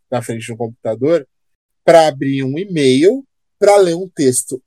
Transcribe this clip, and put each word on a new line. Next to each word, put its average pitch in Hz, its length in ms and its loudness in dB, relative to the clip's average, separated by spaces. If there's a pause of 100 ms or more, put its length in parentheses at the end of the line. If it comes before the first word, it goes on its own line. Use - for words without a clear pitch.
(100)
na 120 120 -4
frente 117 240 -10
de 117 60 -12
um 113 40 -14
computador 117 680 -4 (580)
pra 160 220 6
abrir 135 380 -4
um 135 120 -6
e-mail, 170 680 0 (340)
pra 202 180 4
ler 175 200 2
um 185 120 -10
texto 131 580 -2